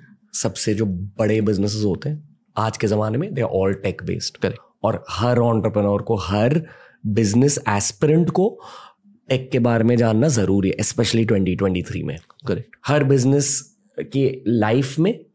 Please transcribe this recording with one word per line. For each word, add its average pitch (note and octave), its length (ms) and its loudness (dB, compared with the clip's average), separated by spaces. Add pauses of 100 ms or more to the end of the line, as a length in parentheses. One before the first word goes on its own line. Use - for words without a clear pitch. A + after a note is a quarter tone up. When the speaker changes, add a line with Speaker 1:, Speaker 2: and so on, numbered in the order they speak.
(340)
Speaker 1:
सबसे - 400 -2
जो A2 120 0
बड़े G2+ 560 -2
बिजनेसेस G#2 420 0
होते G#2 260 -2
हैं - 280 -10 (200)
आज G#2+ 200 -2
के A2+ 100 -2
जमाने G#2+ 300 0
में, F#3+ 140 -4
they C3+ 120 -2
are - 120 -4
all F#2+ 200 0 (100)
tech F#2 240 -6
based। - 260 -6
Speaker 2:
Correct। - 220 -4 (260)
Speaker 1:
और G#2+ 260 -2
हर A#2+ 220 0
एंटरप्रेन्योर G#2+ 680 2
को, A2 140 -2
हर G#2+ 500 0 (400)
बिजनेस A2+ 540 2 (100)
एस्पिरेंट D3+ 600 2
को - 300 0 (680)
टेक C3 220 0
के C3 80 2
बारे A#2 240 4
में A#2+ 140 4
जानना A#2 300 4
जरूरी G2 420 2
है, - 60 -2
especially A2+ 520 0
twenty F#2+ 300 0
twenty-three F2+ 460 -2
में। C#2+ 140 -6
Speaker 2:
Correct। - 460 -8 (240)
Speaker 1:
हर C#3+ 160 2
बिजनेस C3+ 760 2 (220)
की C3+ 480 -2
लाइफ A#2 520 0
में G3 360 -2